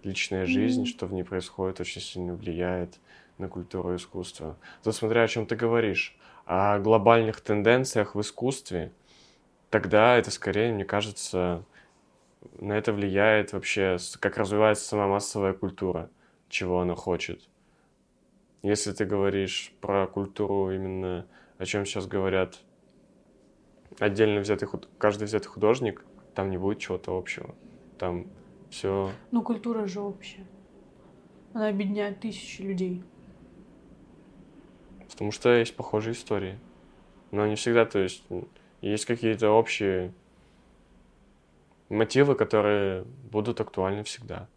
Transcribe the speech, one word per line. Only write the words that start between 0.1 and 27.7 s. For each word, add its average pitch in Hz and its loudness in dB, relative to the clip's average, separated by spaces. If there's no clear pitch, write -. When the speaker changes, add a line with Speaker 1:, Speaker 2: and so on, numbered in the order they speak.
Speaker 1:
жизнь, 98 2
Speaker 2:
Мгм. 85 -2
Speaker 1:
что - -6
в 95 -6
ней 92 -4
происходит, 92 -6
очень 92 -8
сильно 90 -8
влияет 90 -4
на 98 -8
культуру 90 -6
искусства. 87 -12
Тут 110 -2
смотря 113 2
о 113 4
чем 110 -2
ты 113 -2
говоришь, 113 0
о 101 2
глобальных 110 6
тенденциях 113 2
в 104 -2
искусстве, 104 -6
тогда 107 6
это 107 2
скорее, 104 0
мне 98 -2
кажется, 95 -2
на 101 -4
это 107 0
влияет 101 4
вообще, 95 0
с-, - -12
как - -2
развивается 104 4
сама 104 0
массовая 98 0
культура, 90 -4
чего 90 0
она 87 0
хочет. - -6
Если 104 0
ты 98 -2
говоришь 98 -2
про 98 0
культуру 98 -2
именно, 92 -6
о 92 -8
чем 101 -2
сейчас 98 -6
говорят 95 -2
отдельно 104 2
взятый 101 -2
худ-, - -10
каждый 104 0
взятый 104 -4
художник, 110 0
там 98 -2
не 95 -4
будет 98 -2
чего-то 92 -6
общего. - -10